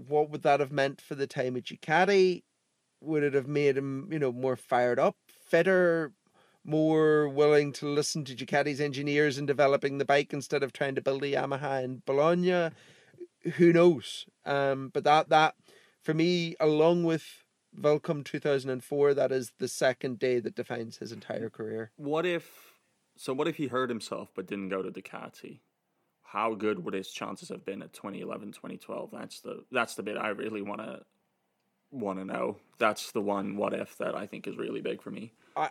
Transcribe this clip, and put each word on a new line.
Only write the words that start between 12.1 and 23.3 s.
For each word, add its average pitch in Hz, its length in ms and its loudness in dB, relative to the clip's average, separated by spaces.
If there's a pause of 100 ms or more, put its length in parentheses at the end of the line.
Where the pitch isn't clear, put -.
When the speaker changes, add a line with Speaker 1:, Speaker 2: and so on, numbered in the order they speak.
Speaker 1:
Who 170 180 8
knows? 170 540 4 (200)
Um, 139 480 0
but 147 80 -2
that, 151 280 6
that, 156 260 6 (440)
for - 140 -2
me, 170 460 2
along 160 420 6
with 165 400 -2 (340)
Volcom 147 480 0
two - 140 -6
thousand 139 320 0
and 127 140 -6
four, 143 300 2
that 131 180 2
is 131 260 -2
the 131 80 -4
second 127 540 -2
day 127 180 2
that - 160 -6
defines 117 440 -8
his 113 120 -12
entire 110 400 -10
career. 110 460 -10
Speaker 2:
What 151 280 -4
if, - 520 -6 (400)
so - 160 -6